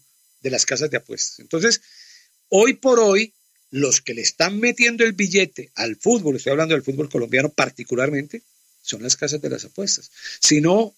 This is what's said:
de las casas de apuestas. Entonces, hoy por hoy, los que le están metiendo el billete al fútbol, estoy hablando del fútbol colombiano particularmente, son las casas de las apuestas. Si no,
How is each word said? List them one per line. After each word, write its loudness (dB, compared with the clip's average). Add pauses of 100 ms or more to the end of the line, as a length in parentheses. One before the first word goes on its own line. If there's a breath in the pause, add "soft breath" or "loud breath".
(400)
de -6
las -2
casas -2
de -2
apuestas. -10
Entonces, -2 (680 soft breath)
hoy 4
por 4
hoy, 4 (380)
los 0
que -8
le -8
están -2
metiendo 2
el 2
billete -2
al -6
fútbol, 0
estoy -4
hablando 0
del 0
fútbol -4
colombiano -2
particularmente, -4 (400)
son -10
las -2
casas -6
de -6
las -8
apuestas. -6 (300 loud breath)
Si 4
no, 2